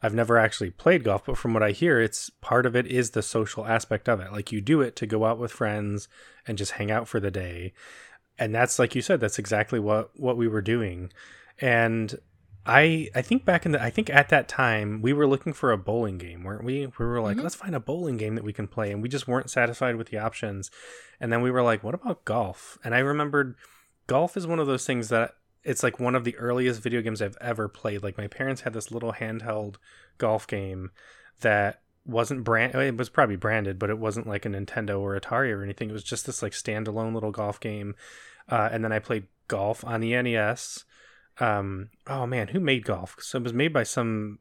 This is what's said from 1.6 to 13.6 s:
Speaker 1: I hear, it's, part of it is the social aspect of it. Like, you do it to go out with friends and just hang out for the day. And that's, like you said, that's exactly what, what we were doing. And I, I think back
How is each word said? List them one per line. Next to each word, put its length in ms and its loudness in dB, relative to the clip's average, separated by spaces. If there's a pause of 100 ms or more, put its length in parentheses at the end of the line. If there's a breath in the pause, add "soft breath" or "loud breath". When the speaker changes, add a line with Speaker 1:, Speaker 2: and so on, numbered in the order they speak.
Speaker 1:
I 80 4
hear, 300 4
it's, 300 -2 (100)
part 260 2
of 80 0
it 120 4
is 240 0
the 120 -2
social 420 -2
aspect 440 -2
of 120 2
it. 120 -12
Like, 180 -8
you 100 -2
do 200 4
it 160 0
to 100 -6
go 180 0
out 140 2
with 140 -6
friends 560 -2 (400 loud breath)
and 100 -4
just 140 -4
hang 180 -4
out 160 0
for 140 -2
the 100 -2
day. 420 -8 (680 loud breath)
And 140 -2
that's, 240 2
like 160 4
you 80 0
said, 160 2
that's 220 0
exactly 400 0
what, 340 0
what 220 0
we 100 2
were 160 0
doing. 500 -2 (480 loud breath)
And 560 2 (480)
I, 480 6
I 100 0
think 220 0
back 220 2